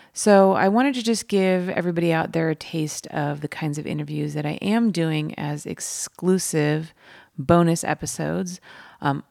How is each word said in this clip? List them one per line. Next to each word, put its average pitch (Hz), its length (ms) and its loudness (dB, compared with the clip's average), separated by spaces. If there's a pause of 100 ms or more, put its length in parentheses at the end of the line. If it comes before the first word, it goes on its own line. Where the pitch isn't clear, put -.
(140)
So 196 380 6
I 190 180 4
wanted 254 240 2
to 240 100 -4
just 220 240 0
give 185 420 2
everybody 170 440 0
out 160 180 -2
there 160 200 0
a 156 40 0
taste - 520 -6
of 147 340 -4
the 151 60 -8
kinds 151 320 -6
of 147 80 -8
interviews 147 480 -4
that 151 100 -4
I 151 160 -4
am 220 300 2
doing 160 420 -2
as 147 320 -6
exclusive 160 1300 -2 (460)
bonus 165 440 4
episodes, 165 760 -4 (400)
um, 143 300 -2